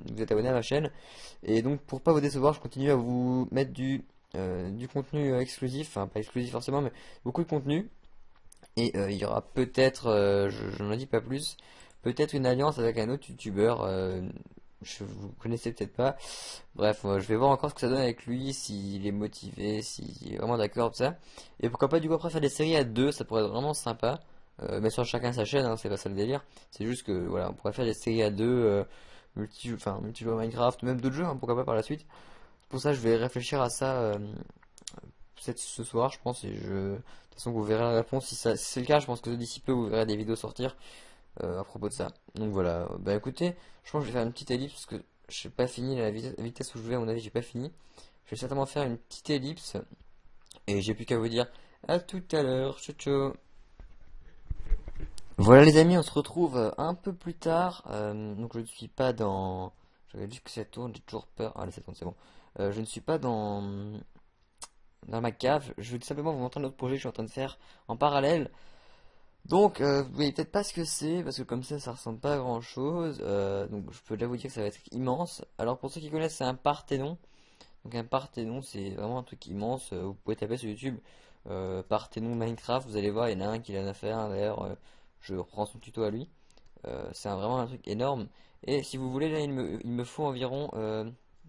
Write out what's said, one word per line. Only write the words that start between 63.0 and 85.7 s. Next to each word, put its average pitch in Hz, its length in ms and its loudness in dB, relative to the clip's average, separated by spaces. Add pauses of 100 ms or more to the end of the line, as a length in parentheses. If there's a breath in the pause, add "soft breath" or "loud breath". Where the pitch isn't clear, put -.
pas 160 160 2
dans, 104 800 -2 (1080)
dans 117 140 -4
ma 120 100 0
cave. 135 460 0
Je 117 140 -10
vais 120 80 -4
tout - 80 -14
simplement 147 240 -2
vous 143 80 -2
montrer 127 220 -4
un - 20 -4
autre 131 140 -6
projet 127 160 -2
que 139 60 0
je - 20 -12
suis 127 80 -6
en - 20 -6
train 113 120 -6
de 110 60 -8
faire 135 280 -6 (320 loud breath)
en 117 80 -4
parallèle. 143 520 4 (920 soft breath)
Donc, 196 380 6
euh, 139 220 4
vous 131 100 -10
voyez 139 180 2
peut-être 160 200 -4
pas 202 120 2
ce - 100 -8
que 170 120 -2
c'est, 160 360 -2
parce 147 160 -4
que 131 60 -6
comme 131 200 -4
ça, 147 160 -6
ça 127 120 -8
ressemble 117 280 -8
pas 147 160 0
à - 20 2
grand 123 240 -2
chose. 151 600 -4
Euh, 98 460 0
donc, 104 240 -8
je - 120 -18
peux 113 120 -6
déjà 117 120 0
vous 123 100 -2
dire 120 100 -8
que 131 60 -14
ça 113 80 -4
va 104 60 0
être - 120 -8 (120)
immense. 127 520 -2 (140)
Alors, 117 200 -2
pour 135 140 -8
ceux 165 80 -10
qui 156 100 -10
connaissent, 156 280 -2
c'est 135 80 -2
un 127 100 0
parthénon. 143 640 0 (640 soft breath)
Donc, 117 100 -12
un 117 120 -4
parthénon, 123 560 -4
c'est 98 300 -8
vraiment 104 280 -4
un 120 40 -6
truc - 240 -18
immense. 110 440 -4
Euh, 90 100 -4
vous 98 120 -4
pouvez 107 240 -6
taper 110 180 -2
sur 123 140 -6
YouTube, 120 280 -4 (500 soft breath)
euh, 92 360 -4
parthénon 113 520 -2
Minecraft, 117 520 -2
vous 107 80 -6
allez 104 160 2
voir, 117 180 2
il 101 80 0
y 95 60 -2
en - 20 0
a 104 40 0
un 113 100 -2
qui 104 180 -8
en 98 80 -4
a 98 80 -4
fait 104 180 -6
un, 110 180 -2
d'ailleurs, 101 340 -2
euh, 98 120 -6 (440 soft breath)
je 95 160 -8
reprends 101 300 -4
son 110 120 -10